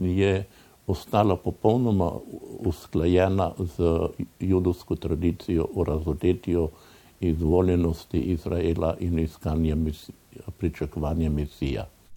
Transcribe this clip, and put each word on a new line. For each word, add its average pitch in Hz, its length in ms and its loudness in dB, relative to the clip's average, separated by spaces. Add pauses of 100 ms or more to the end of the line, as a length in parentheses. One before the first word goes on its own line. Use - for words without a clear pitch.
(180)
je 98 260 2 (420)
ostala 101 500 2
popolnoma 107 760 2 (460)
usklajena 90 1000 2
z 82 500 0 (320)
judovsko 92 560 0
tradicijo 82 800 -2
o 90 100 0
razodetju, 82 840 0 (520)
izvoljenosti 85 1000 2
Izraela 85 800 -2
in 87 180 0
iskanja 80 560 -2
mesi-, 78 380 -4 (460)
pričakovanja 78 720 -2
Mesija. 71 580 -4 (280)